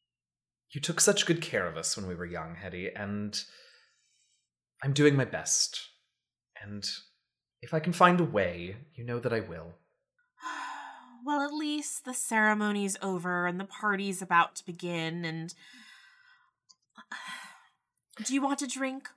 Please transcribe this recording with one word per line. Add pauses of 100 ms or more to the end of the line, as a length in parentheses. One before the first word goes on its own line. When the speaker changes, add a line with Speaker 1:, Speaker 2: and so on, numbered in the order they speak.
(720)
Speaker 1:
you
took
such
good
care
of
us
when
we
were
young,
Hetty,
and (1400)
I'm
doing
my
best. (800)
And (720)
if
I
can
find
a
way, (180)
you
know
that
I
will. (680)
Speaker 2:
<sighs> (800)
Well,
at
least
the
ceremony's
over
and
the
party's
about
to
begin,
and (1400)
<sighs>
do
you
want
a
drink?